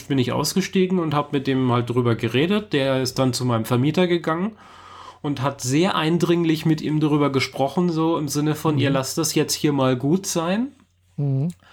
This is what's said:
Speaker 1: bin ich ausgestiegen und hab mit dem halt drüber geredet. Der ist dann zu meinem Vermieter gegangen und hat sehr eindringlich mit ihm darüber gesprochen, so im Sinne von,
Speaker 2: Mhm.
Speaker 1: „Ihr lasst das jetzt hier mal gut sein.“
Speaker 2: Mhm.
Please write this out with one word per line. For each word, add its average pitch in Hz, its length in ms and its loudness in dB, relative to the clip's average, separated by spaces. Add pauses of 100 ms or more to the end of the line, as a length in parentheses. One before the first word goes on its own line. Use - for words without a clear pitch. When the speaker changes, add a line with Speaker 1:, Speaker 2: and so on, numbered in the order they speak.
Speaker 1:
bin 139 120 0
ich 120 120 0
ausgestiegen 180 680 0
und 156 160 0
hab 147 180 -2
mit 135 140 -2
dem 131 240 2
halt 120 180 0
drüber 120 260 2
geredet. 160 580 0
Der 135 280 0
ist 127 160 -4
dann 131 160 2
zu 127 100 -6
meinem 117 220 0
Vermieter 151 420 2
gegangen 170 440 -2 (680)
und 147 200 -4
hat 135 200 -2
sehr 147 340 0
eindringlich 165 680 2
mit 156 160 2
ihm 151 180 0
darüber 143 320 2
gesprochen, 135 580 0
so 160 280 0
im 151 100 -2
Sinne 147 280 0
von, 151 200 -2
Speaker 2:
Mhm. 127 60 2
Speaker 1:
„Ihr 139 100 2
lasst 135 260 -2
das 160 180 0
jetzt 147 180 0
hier 147 200 0
mal 131 240 2
gut 151 300 0
sein.“ 190 440 -2 (460)
Speaker 2:
Mhm. 143 320 0 (240)